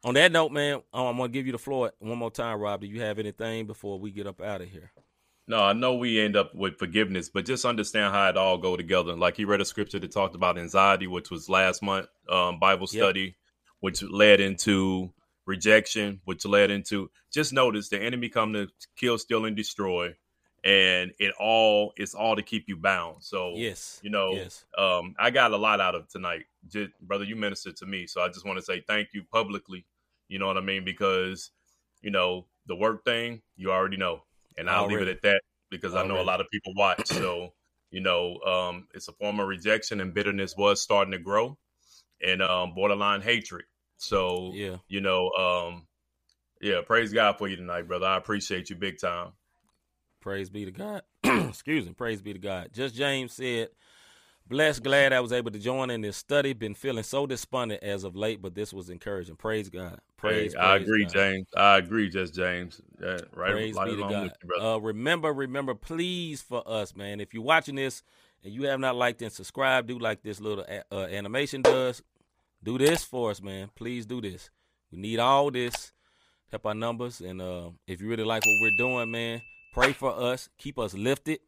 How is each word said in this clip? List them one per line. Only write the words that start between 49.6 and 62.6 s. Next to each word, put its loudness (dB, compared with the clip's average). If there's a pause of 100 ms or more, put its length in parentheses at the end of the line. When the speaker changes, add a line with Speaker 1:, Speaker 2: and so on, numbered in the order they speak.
Speaker 1:
Praise -8
be -10
to -12
God. -12 (100)
<clears throat> -14
Excuse 0
me. -14
Praise -6
be -12
to -14
God. -8
Just -8
James -2
said, -4 (800)
"Blessed, 2
glad 6
I 4
was -4
able -2
to -10
join -2
in -4
this -6
study. 0
Been -8
feeling -4
so -4
despondent -4
as -4
of -8
late, -4
but -10
this -6
was -12
encouraging." -10
Praise -4
God. -12 (160)
Praise, 0
Speaker 2:
Hey, -6
I 8
Speaker 1:
praise 4
Speaker 2:
agree, 4
Speaker 1:
God. -8
Speaker 2:
James. 2
I 10
agree, 0
Just -4
James. -4 (180)